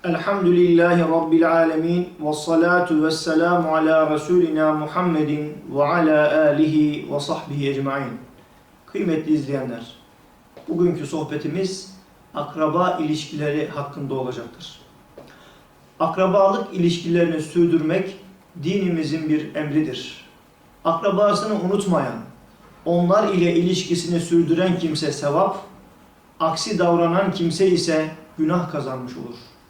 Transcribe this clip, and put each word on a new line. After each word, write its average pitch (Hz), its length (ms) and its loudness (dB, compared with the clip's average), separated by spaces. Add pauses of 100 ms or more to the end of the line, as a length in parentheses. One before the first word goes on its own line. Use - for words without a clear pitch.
Elhamdülillahi 175 960 4
Rabbil 160 520 2
alemin. 165 560 0 (120)
Ve 151 120 -2
salatu 170 720 2
ve 160 60 2
selamu 160 640 0
ala 156 340 4
Resulina 156 640 2
Muhammedin 151 880 -2 (160)
ve 143 100 2
ala 156 640 2
alihi 147 680 0
ve 147 60 -2
sahbihi 143 500 -4
ecmain. 135 480 -4 (680)
Kıymetli 156 480 -2
izleyenler, 127 600 -6 (720)
bugünkü 165 380 0
sohbetimiz 156 880 -6 (400)
akraba 156 680 -2
ilişkileri 151 680 -4
hakkında 139 460 -8
olacaktır. 123 680 -10 (1200)
Akrabalık 190 720 2
ilişkilerini 170 680 0
sürdürmek 170 760 0 (460)
dinimizin 160 680 -2
bir 151 260 -2
emridir. 147 680 -4 (600)
Akrabasını 202 760 2
unutmayan, 175 600 -2 (640)
onlar 175 440 2
ile 170 260 2
ilişkisini 170 680 0
sürdüren 170 580 2
kimse 151 340 -2
sevap, 151 440 0 (840)
aksi 160 380 -2
davranan 175 540 2
kimse 170 340 0
ise 160 400 2 (320)
günah 160 340 0
kazanmış 131 440 -8
olur. 120 200 -12 (340)